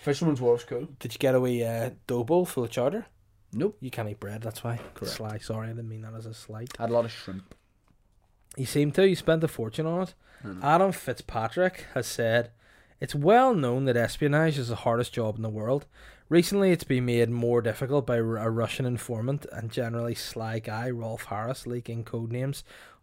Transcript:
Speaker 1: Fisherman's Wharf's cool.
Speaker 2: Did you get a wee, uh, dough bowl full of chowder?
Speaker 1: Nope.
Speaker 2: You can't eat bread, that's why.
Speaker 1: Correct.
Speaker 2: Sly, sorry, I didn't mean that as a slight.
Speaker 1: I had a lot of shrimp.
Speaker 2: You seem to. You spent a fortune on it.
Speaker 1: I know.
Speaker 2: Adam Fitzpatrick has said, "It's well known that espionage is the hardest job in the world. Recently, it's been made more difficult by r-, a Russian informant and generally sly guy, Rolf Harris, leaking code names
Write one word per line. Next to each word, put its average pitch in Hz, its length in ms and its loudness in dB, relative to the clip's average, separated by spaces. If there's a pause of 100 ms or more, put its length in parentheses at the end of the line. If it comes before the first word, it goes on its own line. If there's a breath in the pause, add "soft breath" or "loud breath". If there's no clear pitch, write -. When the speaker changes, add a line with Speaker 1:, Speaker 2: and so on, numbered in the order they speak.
Speaker 1:
Fisherman's 147 400 2
Wharf's 120 240 4
cool. 123 220 -6 (120)
Speaker 2:
Did 117 140 -8
you - 60 -10
get 131 160 4
a 127 40 6
wee, 123 240 2
uh, 113 280 -2 (160)
dough 120 160 0
bowl 170 220 4
full 131 180 -2
of 110 80 -4
chowder? 175 340 0 (480)
Speaker 1:
Nope. 170 260 -2
Speaker 2:
You 127 120 -10
can't 110 180 -6
eat 107 100 -10
bread, 107 220 -10
that's 110 220 -8
why. 117 160 -4 (160)
Speaker 1:
Correct. - 200 -6
Speaker 2:
Sly, 110 220 -6
sorry, 110 300 -6
I 113 60 -8
didn't 117 160 -10
mean 110 120 -10
that 110 140 -12
as 110 100 -12
a 113 80 -12
slight. 110 460 -12
Speaker 1:
I 113 40 -4
had 113 60 0
a 117 40 0
lot 117 120 4
of 113 60 -8
shrimp. - 420 -12 (1040)
Speaker 2:
You 135 80 -4
seem 147 280 2
to. 190 140 6
You 190 80 4
spent 160 280 2
a 165 40 4
fortune 120 380 -6
on 170 180 -2
it. 175 100 -8 (300 soft breath)
Speaker 1:
I 120 40 -12
know. 92 160 -10
Speaker 2:
Adam 170 280 6
Fitzpatrick - 1040 -2
has 123 140 -2
said, 117 440 2 (480 soft breath)
"It's - 160 -4
well 226 400 6
known 131 300 2
that 123 120 4
espionage 147 640 2
is 123 100 -2
the 117 80 -2
hardest 120 360 0
job 110 220 -2
in 110 80 -6
the 113 60 -4
world. 110 360 -2 (440 loud breath)
Recently, 185 420 6
it's 165 120 2
been 127 220 2
made 117 240 4
more 120 320 2
difficult 123 460 0
by 120 120 2
r-, 113 180 0
a 110 120 -2
Russian 113 360 0
informant 123 640 -4
and 107 200 -8
generally 117 440 -4
sly 113 440 -6
guy, 113 300 -6
Rolf 113 360 -8
Harris, 113 420 -6
leaking 117 380 -6
code 117 260 -6
names 131 320 -4 (400 loud breath)